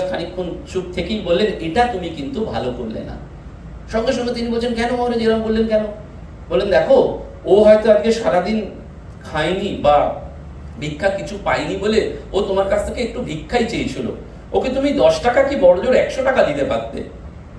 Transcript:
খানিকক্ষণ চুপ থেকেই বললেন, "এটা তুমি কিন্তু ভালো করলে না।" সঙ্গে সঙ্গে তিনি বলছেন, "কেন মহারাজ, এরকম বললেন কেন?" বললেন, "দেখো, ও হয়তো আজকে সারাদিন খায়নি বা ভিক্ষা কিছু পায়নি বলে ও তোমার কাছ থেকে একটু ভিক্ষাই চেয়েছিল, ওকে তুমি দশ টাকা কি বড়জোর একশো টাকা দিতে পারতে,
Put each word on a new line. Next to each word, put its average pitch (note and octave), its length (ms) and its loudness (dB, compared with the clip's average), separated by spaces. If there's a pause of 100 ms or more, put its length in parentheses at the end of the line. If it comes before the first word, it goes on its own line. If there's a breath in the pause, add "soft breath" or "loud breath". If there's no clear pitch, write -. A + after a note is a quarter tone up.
খানিকক্ষণ F3 360 -6 (280)
চুপ F#3 100 -2 (100)
থেকেই G#3 320 -4
বললেন, F#3+ 340 4
"এটা E3 340 2
তুমি E3+ 160 -6
কিন্তু D3 360 -6
ভালো B2+ 320 -4
করলে G2+ 220 -8
না।" - 180 -10 (720)
সঙ্গে A#3+ 220 2
সঙ্গে A#3+ 200 -2
তিনি A#3 160 -2
বলছেন, A#3 240 0
"কেন A#3+ 220 0
মহারাজ, A#3+ 220 0
এরকম A3 240 4
বললেন A3 260 0
কেন?" G#3+ 160 2 (680)
বললেন, G3 200 2
"দেখো, - 500 4 (260)
ও G3 180 8
হয়তো G#3+ 280 8
আজকে A3+ 200 6
সারাদিন G3+ 600 0 (600)
খায়নি E3 500 -2
বা D3 340 4 (640)
ভিক্ষা D3+ 300 -2
কিছু F#3+ 340 -4
পায়নি D#3+ 320 -2
বলে G#3 380 0 (200 loud breath)
ও F#3+ 80 0
তোমার G3 280 0
কাছ G#3 180 0
থেকে A#3+ 140 -6
একটু A3 200 -6
ভিক্ষাই D#3+ 440 -2
চেয়েছিল, B2 420 -4 (460 loud breath)
ওকে C4+ 160 0
তুমি C4+ 200 0
দশ - 340 4
টাকা C4 200 4
কি C#4 120 0
বড়জোর C4 400 6
একশো - 280 2
টাকা B3+ 200 4
দিতে C#3 200 0
পারতে, - 400 -4 (560)